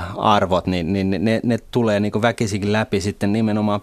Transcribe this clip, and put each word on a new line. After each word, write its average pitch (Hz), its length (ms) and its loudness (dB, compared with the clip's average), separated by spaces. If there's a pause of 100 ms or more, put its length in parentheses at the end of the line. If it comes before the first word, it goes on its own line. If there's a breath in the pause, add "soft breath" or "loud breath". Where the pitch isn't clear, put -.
(160)
arvot, 98 500 2
niin, 90 260 -2
niin 95 180 0
ne, 101 320 0
ne 117 160 0 (120)
tulee 110 300 2
niinku 107 220 -2
väkisinkin 104 500 0
läpi 107 280 0
sitten 101 320 -2
nimenomaan 107 500 0